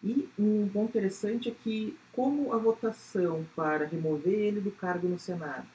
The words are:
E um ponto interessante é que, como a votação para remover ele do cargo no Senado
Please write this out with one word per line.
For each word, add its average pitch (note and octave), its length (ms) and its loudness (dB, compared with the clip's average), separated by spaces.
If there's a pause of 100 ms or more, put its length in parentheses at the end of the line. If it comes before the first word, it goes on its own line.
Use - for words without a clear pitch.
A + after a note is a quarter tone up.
E B3 240 0 (100)
um G#3 300 4
ponto G#3 220 0
interessante G#3+ 580 0
é A3+ 40 -4
que, A3 440 -4 (160)
como C#4 400 0
a A3+ 60 2
votação G#3 840 0 (120)
para D3+ 300 0
remover D#3+ 480 0
ele G#3 260 2
do G3+ 100 -2
cargo F3+ 380 -2
no F3 100 0
Senado E3 560 -6